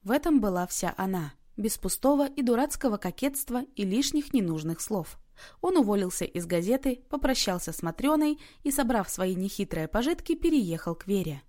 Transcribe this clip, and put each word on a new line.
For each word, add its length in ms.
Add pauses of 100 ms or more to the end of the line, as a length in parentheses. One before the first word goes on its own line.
В 80
этом 300
была 260
вся 300
она, 360 (240)
без 220
пустого 480
и 160
дурацкого 560
кокетства 640 (120)
и 80
лишних 500
ненужных 460
слов. 380 (420)
Он 160
уволился 480
из 220
газеты, 640
попрощался 640
с 100
Матреной 580 (220)
и, 80
собрав 380
свои 260
нехитрые 540
пожитки, 460
переехал 600
к 120
Вере. 420